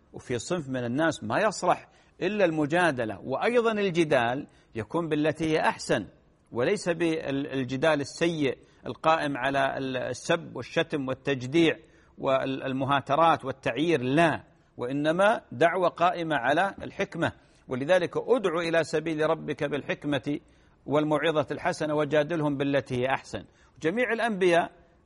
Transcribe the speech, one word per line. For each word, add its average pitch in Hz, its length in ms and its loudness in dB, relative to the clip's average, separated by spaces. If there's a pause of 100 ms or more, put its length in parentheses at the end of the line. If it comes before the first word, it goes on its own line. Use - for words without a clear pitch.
(120)
وفي - 260 -6
صنف 160 300 -6
من 127 160 -4
الناس 135 400 -2
ما 120 160 -2
يصلح 180 480 0 (340)
إلا 196 220 2
المجادلة، 151 760 0
وأيضا 220 520 0
الجدال 151 720 2 (280)
يكون 160 340 -4
بالتي 151 360 0
هي 156 160 0
أحسن، 165 460 -2 (460)
وليس 170 360 0
بالجدال 143 1120 0
السيء 151 580 -2 (280)
القائم 147 500 0
على 135 420 0
السب 131 800 -4
والشتم 139 520 -4
والتجديع 135 720 0 (400)
والمهاترات 135 1300 0
والتعيير، 135 580 0
لا، 135 400 2 (340)
وإنما 156 640 2 (120)
دعوة 165 360 2
قائمة 165 480 0
على 156 460 2
الحكمة. 160 500 -4 (360)
ولذلك: 151 480 2
"ادع 190 420 2 (100)
إلى 165 160 2
سبيل 156 460 0
ربك 151 340 -4
بالحكمة 147 760 -4 (460)
والموعظة 151 640 2
الحسنة 151 440 -2
وجادلهم 151 640 0
بالتي 139 400 0
هي 123 100 0
أحسن". 123 380 -4 (380)
جميع 208 300 0
الأنبياء 190 580 2 (360)